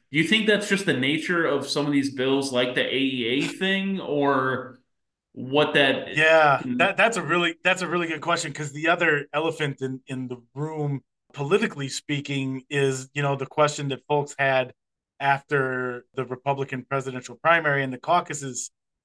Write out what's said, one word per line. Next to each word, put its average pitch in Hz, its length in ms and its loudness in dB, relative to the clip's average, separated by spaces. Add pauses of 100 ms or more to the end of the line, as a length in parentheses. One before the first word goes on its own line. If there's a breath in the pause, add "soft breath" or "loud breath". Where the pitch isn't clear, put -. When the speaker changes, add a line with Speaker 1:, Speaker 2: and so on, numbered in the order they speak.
(120)
Speaker 1:
Do 139 60 2
you 160 60 4
think 214 220 2
that's 208 220 2
just 196 180 0
the 147 100 2
nature 156 480 0
of 139 240 0
some 147 180 0
of 147 60 0
these 135 220 0
bills, 135 380 0
like 127 220 0
the 127 100 0
A 123 140 -2
E 131 280 0
A 139 220 0
thing, 190 520 -2
or 135 800 0 (540)
what 135 420 0
that 135 420 2
Speaker 2:
Yeah, 156 460 6
Speaker 1:
can 123 160 -4
Speaker 2:
that, 190 180 2
that's 220 200 2
a 180 60 -2
really, 170 400 0
that's 185 200 2
a 175 60 -4
really 170 200 -2
good 156 120 -6
question, 165 320 -2
'cause 147 200 -8
the 151 160 -2
other 165 440 2
elephant 151 500 -2
in, 131 240 -6
in 127 220 -8
the 123 80 -8 (180)
room, 147 480 -4 (320)
politically 143 540 -2
speaking, 135 800 -6
is, 135 420 -2
you 147 100 -2
know, 139 140 0
the 127 100 -6
question 147 420 0
that 131 180 -4
folks 147 320 0
had 131 340 2 (480)
after 131 840 0 (100)
the 131 100 -4
Republican 135 600 -4
presidential 127 520 -6
primary 156 460 2
and 131 100 -4
the 127 60 -10
caucuses 143 720 -2 (340)